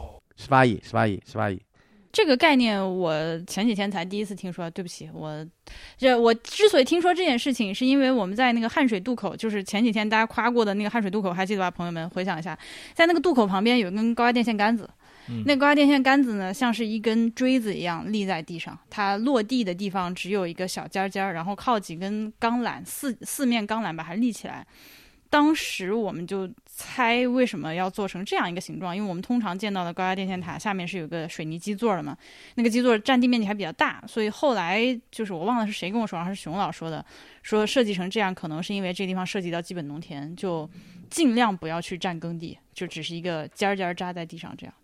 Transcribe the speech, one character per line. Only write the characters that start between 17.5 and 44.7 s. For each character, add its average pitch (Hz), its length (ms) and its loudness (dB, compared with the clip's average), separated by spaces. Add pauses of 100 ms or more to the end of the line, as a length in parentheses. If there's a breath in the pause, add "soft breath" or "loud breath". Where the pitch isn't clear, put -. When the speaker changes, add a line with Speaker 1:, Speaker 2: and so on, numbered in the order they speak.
Speaker 2:
子 214 160 -2
一 156 80 -6
样 170 260 -4
立 208 160 0
在 180 160 -2
地 165 160 -10
上， - 220 -12 (100)
它 196 280 0
落 233 260 2
地 247 180 0
的 185 140 -2
地 196 140 -4
方 180 260 -2
只 175 140 -8
有 190 180 0
一 170 60 -8
个 185 120 -6
小 175 220 -8
尖 196 140 -4
儿 196 80 -2
尖 196 120 -4
儿， 196 120 -2
然 165 100 -6
后 196 100 -4
靠 226 240 0
几 175 200 -8
根 214 420 -6
钢 233 220 0
缆， 180 240 -4
四， - 280 -6 (100)
四 - 220 -4
面 233 220 0
钢 220 160 -4
缆 170 100 -6
把 160 80 -8
它 165 120 -10
立 226 180 0
起 - 160 -10
来。 - 180 -14 (600 soft breath)
当 294 260 6
时 190 380 -4
我 214 220 -2
们 165 120 -8
就 190 240 -6 (160)
猜 240 600 0
为 247 180 4
什 202 140 -2
么 156 140 -6
要 185 160 -2
做 196 180 -4
成 180 160 -8
这 381 140 -4
样 220 120 0
一 175 60 -6
个 - 60 -6
形 156 180 -10
状， 175 160 -6
因 208 80 -4
为 202 60 -2
我 180 40 -4
们 170 80 -6
通 247 200 0
常 185 160 -2
见 202 160 -4
到 185 100 -2
的 170 80 -4
高 180 100 -6
压 185 140 0
电 190 100 -2
线 185 140 -4
塔 160 180 -8
下 208 160 -2
面 180 140 -4
是 190 100 -8
有 160 80 -6
个 160 220 -6
水 165 160 -10
泥 160 160 -6
基 208 160 -6
座 214 180 2
的 170 80 -2
嘛， 147 140 -10 (380 loud breath)
那 240 100 0
个 233 60 4
基 233 120 2
座 240 160 6
占 247 220 2
地 247 80 4
面 240 140 4
积 208 40 0
还 196 80 0
比 202 80 -6
较 165 120 -4
大， 269 340 0
所 220 160 -2
以 208 60 0
后 262 240 2
来 214 440 0 (140)
就 220 140 -6
是 202 80 -6
我 160 100 -6
忘 240 140 2
了 220 100 0
是 208 60 -6
谁 175 180 -6
跟 226 80 -2
我 220 80 0
说， 170 160 -6
还 180 60 -4
是 196 60 -6
熊 156 220 -6
老 180 140 0
说 165 180 -8
的， 151 140 -6 (380 soft breath)
说 214 260 2
设 247 160 4
计 208 100 0
成 180 160 -4
这 220 120 -2
样 190 120 0
可 180 140 -10
能 156 160 -6
是 208 100 -6
因 202 80 -4
为 180 120 -4
这 196 120 -6
地 185 80 -4
方 185 120 -2
涉 196 160 -4
及 175 100 -6
到 170 100 -4
基 170 120 -10
本 175 140 -6
农 147 120 -10
田， 151 380 -12
就 170 320 -4 (400 loud breath)
尽 277 260 2
量 226 220 4
不 165 100 -8
要 165 140 -4
去 175 160 -8
占 170 200 -4
耕 170 220 -8
地， 165 180 -12 (160)
就 180 140 -8
只 165 160 -10
是 170 100 -10
一 170 80 -8
个 165 280 -4
尖 - 180 -2
儿 196 80 2
尖 190 100 -2
儿 175 80 -2
扎 180 200 -8
在 170 120 -10
地 165 120 -16
上 170 180 -16
这 - 100 -18
样。 - 80 -20 (100)